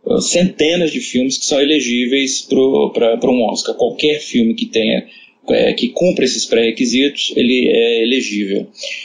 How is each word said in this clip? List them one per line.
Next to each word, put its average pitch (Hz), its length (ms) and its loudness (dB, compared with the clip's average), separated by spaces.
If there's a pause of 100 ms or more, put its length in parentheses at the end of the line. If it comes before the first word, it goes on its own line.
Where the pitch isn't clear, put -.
ah, - 140 0
centenas 175 680 0
de 131 100 -4
filmes 127 360 -2
que - 80 -6
são 139 160 2
elegíveis 131 800 0
pro, 135 500 2
pra, 113 260 2
pra 123 120 0
um 123 140 2
Oscar. - 320 -4
Qualquer 147 460 0
filme 113 340 0
que - 100 -6
tenha, - 400 -2 (440)
é, - 240 2
que - 160 -2
cumpra 175 360 0
esses - 200 -4
pré-requisitos, 120 920 0
ele 123 320 2
é 117 360 2
elegível. 107 640 -2 (360)